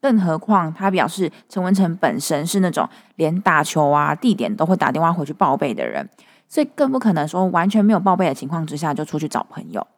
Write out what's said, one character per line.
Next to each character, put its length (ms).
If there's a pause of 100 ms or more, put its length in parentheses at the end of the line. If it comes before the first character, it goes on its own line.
更 180
何 180
况 360
他 180
表 160
示 240 (160)
陈 160
文 100
成 220
本 240
身 260
是 140
那 100
种 160 (300)
连 240
打 240
球 260
啊、 240
地 220
点 180
都 120
会 100
打 160
电 100
话 120
回 120
去 60
报 240
备 180
的 140
人， 180 (440)
所 120
以 140
更 160
不 80
可 140
能 120
说 200
完 240
全 160
没 80
有 80
报 120
备 120
的 100
情 100
况 220
之 80
下 180
就 120
出 120
去 120
找 200
朋 220
友。 160 (100)